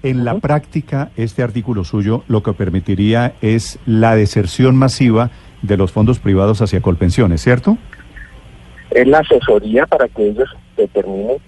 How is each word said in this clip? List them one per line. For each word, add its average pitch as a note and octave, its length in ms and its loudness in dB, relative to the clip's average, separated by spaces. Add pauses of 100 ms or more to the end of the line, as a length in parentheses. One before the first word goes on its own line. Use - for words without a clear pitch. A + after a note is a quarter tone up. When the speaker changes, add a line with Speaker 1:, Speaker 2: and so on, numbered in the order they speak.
Speaker 1:
en B2+ 200 -2
la A#2 80 -2
Speaker 2:
Ujú. G#3+ 100 -4
Speaker 1:
práctica, D3 720 -4
este A2+ 260 -4
artículo A2+ 400 -4
suyo G#2+ 460 -2
lo A2 140 0
que G#2+ 100 -4
permitiría G2+ 880 -2
es A2+ 460 -2
la A2+ 280 4
deserción A2 600 2
masiva B2 540 2 (320)
de G#2 140 0
los F#2+ 140 0
fondos A2+ 300 0
privados G2 400 0
hacia A2+ 220 0
Colpensiones, F2 580 0
¿cierto? B2 380 0 (1120)
Speaker 2:
Es B2 180 4
la D3+ 120 6
asesoría A#2+ 680 2
para C3+ 200 0
que G#2 220 -2
ellos A#2 200 -2 (280)
determinen G2+ 720 -4